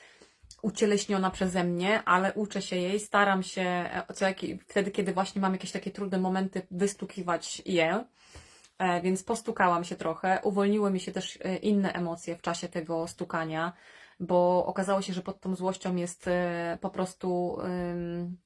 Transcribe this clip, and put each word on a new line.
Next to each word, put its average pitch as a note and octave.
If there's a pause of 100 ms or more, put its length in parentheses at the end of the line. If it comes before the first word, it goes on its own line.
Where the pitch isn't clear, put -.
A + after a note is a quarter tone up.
(640)
ucieleśniona G3+
przeze F#3
mnie, F3+
ale F#3
uczę G#3
się F#3
jej, F#3
staram G3+
się, F#3
e, F3+
co -
jaki-, F#3+
wtedy, G3
kiedy G3
właśnie G3
mam F#3+
jakieś F#3
takie F#3+
trudne F#3+
momenty, F#3+
wystukiwać F3+
je. F3+ (760)
E, F3
więc F#3
postukałam F#3+
się F#3
trochę, F#3
uwolniły G3+
mi F#3+
się -
też, -
e, F#3
inne G3+
emocje E3+
w -
czasie F3
tego E3
stukania, E3 (480)
bo F3+
okazało F#3+
się, F#3+
że F3+
pod -
tą F#3+
złością F#3
jest, F3
e, F3
po F#3+
prostu, F3+
ym, F3